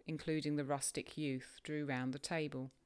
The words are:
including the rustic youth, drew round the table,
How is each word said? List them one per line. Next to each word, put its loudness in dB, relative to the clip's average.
including 2
the 2
rustic 0
youth, -2
drew -2
round 2
the -4
table, -2